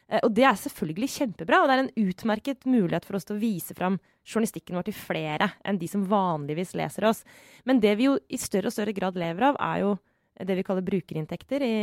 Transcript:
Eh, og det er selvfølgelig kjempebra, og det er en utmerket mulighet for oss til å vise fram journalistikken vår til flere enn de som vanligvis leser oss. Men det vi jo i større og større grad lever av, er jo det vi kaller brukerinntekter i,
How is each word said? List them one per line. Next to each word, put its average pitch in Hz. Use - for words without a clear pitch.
Eh, 220
og 233
det 240
er 247
selvfølgelig 185
kjempebra, 254
og 285
det 262
er 269
en 214
utmerket 220
mulighet 180
for -
oss 190
til 208
å 208
vise 202
fram 185
journalistikken -
vår 180
til 202
flere 156
enn 196
de 170
som 202
vanligvis 175
leser 160
oss. -
Men 254
det 208
vi 262
jo 277
i 254
større 202
og 233
større 214
grad 190
lever 170
av, 285
er 165
jo 202
det 190
vi 190
kaller 185
brukerinntekter 175
i, 226